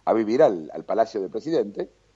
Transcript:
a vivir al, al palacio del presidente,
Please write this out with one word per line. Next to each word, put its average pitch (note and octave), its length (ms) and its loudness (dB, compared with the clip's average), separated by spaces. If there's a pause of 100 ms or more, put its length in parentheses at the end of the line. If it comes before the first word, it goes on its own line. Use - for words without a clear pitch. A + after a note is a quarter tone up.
a F#2 80 2
vivir A2+ 300 2
al, F2 300 2
al F#2 100 -12
palacio G#2 380 -2
del F#2 80 -6
presidente, A#2 600 -4 (260)